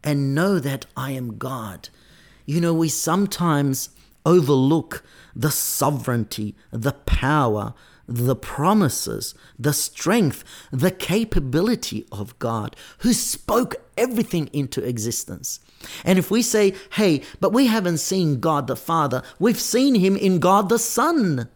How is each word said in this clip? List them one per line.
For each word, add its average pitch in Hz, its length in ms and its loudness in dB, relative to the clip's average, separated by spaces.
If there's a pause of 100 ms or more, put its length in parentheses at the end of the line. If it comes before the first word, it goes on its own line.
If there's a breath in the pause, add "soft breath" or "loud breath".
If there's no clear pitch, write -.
and 139 320 0
know 185 240 2
that 135 280 -4 (100)
I 135 160 -6
am 123 260 -8
God." 113 500 -10 (580 soft breath)
You 151 140 0
know, 170 140 2
we 160 140 2
sometimes 160 1000 0 (360 soft breath)
overlook 147 800 4 (320 soft breath)
the 143 160 0
sovereignty, 117 1040 -2 (160 soft breath)
the 113 220 -2 (120)
power, 120 680 0 (340 soft breath)
the 120 260 0
promises, 156 1000 0 (220 soft breath)
the 143 160 0
strength, - 720 0 (300 loud breath)
the 139 180 2
capability 180 1200 -2
of 101 300 -10
God, 113 340 -4 (240 loud breath)
who 247 140 2
spoke - 640 -2 (200)
everything 214 560 -2
into 135 300 -4
existence. - 800 -6 (440 loud breath)
And 185 140 4
if 175 100 0
we 226 140 2
say, 202 320 2 (180 loud breath)
"Hey, 175 300 2 (160 loud breath)
but 196 140 0
we 254 140 4
haven't 185 320 2
seen 156 420 0
God 147 260 0
the 127 80 -4
Father, 143 480 -2 (160 loud breath)
we've 220 220 2
seen 262 340 2
him 190 220 4
in 190 240 2
God 190 280 4
the 226 100 2
Son." 226 760 0